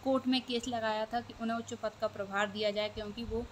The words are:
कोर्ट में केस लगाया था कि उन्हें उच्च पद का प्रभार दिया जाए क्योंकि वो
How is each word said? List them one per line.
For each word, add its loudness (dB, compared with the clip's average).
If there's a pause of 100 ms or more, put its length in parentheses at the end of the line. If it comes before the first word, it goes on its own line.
कोर्ट 4
में 6
केस -2
लगाया 0
था -2
कि -12
उन्हें 0
उच्च -6
पद -4
का 2
प्रभार 0
दिया 2
जाए 0
क्योंकि -6
वो -2